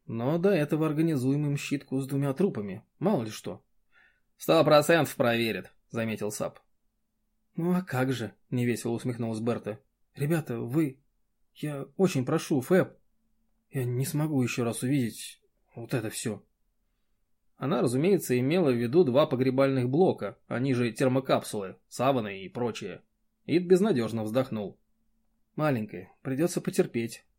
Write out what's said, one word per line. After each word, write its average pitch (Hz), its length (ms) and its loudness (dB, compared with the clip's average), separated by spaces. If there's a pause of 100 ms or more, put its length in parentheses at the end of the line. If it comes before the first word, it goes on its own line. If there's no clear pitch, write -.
«но 123 320 -2
до 185 120 2
этого 156 360 0
организуем 147 600 0
им 143 100 -2
щитку 139 440 -4
с 135 60 -6
двумя 139 260 -2
трупами, 113 500 -2 (160)
мало 165 240 0
ли 107 80 -6
что». 101 320 -12 (760)
«Сто 160 280 4
процентов 151 520 6
проверят», 117 560 0 (180)
заметил 110 420 -4
Сап. - 260 -8 (1000)
«Ну 170 160 0
а 180 100 0
как 131 300 -2
же», 110 200 -4 (180)
невесело 120 420 0
усмехнулась 117 480 -4
Берта. 110 380 -4 (380)
«Ребята, 147 420 -2
вы... 127 400 -2 (560)
я 147 320 -8 (100)
очень 185 280 4
прошу, 147 380 0
Феб, 180 340 2 (720)
я 131 140 -2
не 123 200 0
смогу 147 380 0
ещё 120 220 0
раз 117 180 -2
увидеть 127 580 -2 (340)
вот 117 200 -8
это 110 160 -2
всё». 104 320 -8 (1160)
Она, 196 220 0
разумеется, 135 560 2
имела 147 320 2
в 120 60 2
виду 120 280 4
два 135 220 4
погребальных 131 640 2
блока, 127 480 0 (100)
они 127 240 0
же 120 200 0
термокапсулы, 123 840 -2 (120)
саваны 110 540 -2
и 92 60 -10
прочее. 113 540 -6 (420)
Ид 175 220 0
безнадёжно 135 580 2
вздохнул. 107 540 -2 (800)
«Маленькая, 113 540 -2 (120)
придётся 156 400 -2
потерпеть», - 640 -4 (120)